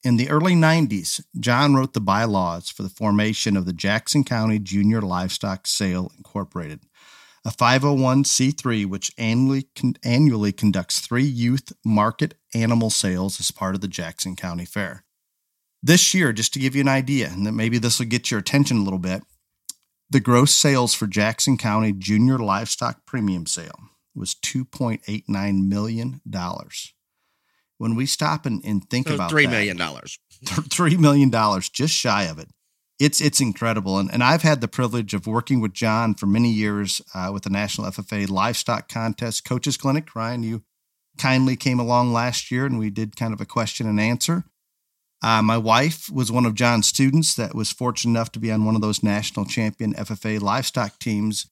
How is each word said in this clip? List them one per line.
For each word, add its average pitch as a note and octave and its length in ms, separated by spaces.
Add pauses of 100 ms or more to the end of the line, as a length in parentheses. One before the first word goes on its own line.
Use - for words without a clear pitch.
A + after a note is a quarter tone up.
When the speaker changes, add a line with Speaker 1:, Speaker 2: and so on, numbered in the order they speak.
Speaker 1:
In A#2+ 120
the B2+ 140
early E3+ 260
nineties, D#3 680 (140)
John B2+ 380
wrote C3 180
the A2 60
bylaws G2 680
for - 140
the F#2+ 60
formation G#2 680
of F2+ 100
the F#2 60
Jackson G#2+ 520
County A2 340
Junior G2+ 420
Livestock F#2 640
Sale F#2 520
Incorporated, E2 640 (640)
a A#2 80
five B2+ 320
oh C#3+ 100
one C3 300
C C3 260
three A2+ 340
which F#2+ 320
annually B2+ 600
con-, B2 260
annually A#2+ 480
conducts F#2+ 480
three A#2+ 240
youth B2+ 500 (120)
market G#2+ 500 (180)
animal A#2 380
sales F#2+ 480
as - 140
part F#2+ 240
of F#2 40
the G2 80
Jackson F2 460
County F2 300
Fair. F#2 400 (760)
This E3+ 340
year, E3 180
just A2+ 220
to C#3 40
give C3 160
you C#3 60
an C#3 80
idea, C3 400
and F#2 180
then A2 80
maybe A2+ 240
this A#2 220
will B2 60
get A#2+ 240
your A2 100
attention C#3 380
a G2+ 40
little F#2+ 160
bit, F#2 240 (880)
the C3+ 100
gross B2 320
sales C3 420
for A2+ 120
Jackson A2 500
County A2 360
Junior A2 460
Livestock A2 680
Premium F#2+ 400
Sale - 320 (380)
was - 180
two - 300
point A#2 420
eight G#2 220
nine G2 400
million A2+ 600
dollars. - 640 (920)
When A2+ 140
we B2+ 100
stop D3+ 400
and, G#2+ 180
and G2+ 240
think B2+ 200
Speaker 2:
So D#3 80
Speaker 1:
about - 120
that, D#3 60
Speaker 2:
three D3 140
million G#2 280
dollars. D#2 440 (260)
Speaker 1:
th-, D#3 240
three F3 260
million C#3+ 340
dollars, G#2+ 380
just D#3 240
shy G#2 320
of D#2+ 140
it. - 100 (520)
It's, - 200
it's D3 200
incredible. G#2+ 580
And, F#2+ 140
and B2 100
I've D#3+ 200
had D3+ 180
the A2+ 80
privilege A#2 460
of F#2 120
working A#2 340
with G#2+ 120
John A2 420
for - 120
many A2+ 260
years, G#2 500 (100)
uh, F#2 200
with G2+ 100
the G2+ 80
National G#2 380
F F#2 100
F G2+ 140
A G2+ 140
Livestock G#2 600
Contest A2+ 560
Coaches B2+ 320
Clinic. D3 380
Ryan, A#2 300
you A2 180 (560)
kindly C3 380
came B2+ 240
along A#2+ 320
last A#2 400
year B2+ 140
and B2+ 120
we G#2+ 100
did G#2 280
kind A2+ 180
of G2+ 60
a G2 60
question A2+ 420
and G#2 100
answer. A#2+ 460 (760)
Uh, A2 220
my A2+ 160
wife A#2+ 500
was B2+ 220
one B2 160
of A2 80
John's A#2 320
students C#3 480
that A2 180
was A2 200
fortunate A#2 400
enough A2+ 200
to A2+ 60
be A2+ 140
on A2 120
one A2 120
of A2 40
those G#2+ 220
national G#2 440
champion A2 500
F G#2+ 160
F G2+ 120
A G#2+ 140
livestock G#2 600
teams. G#2+ 520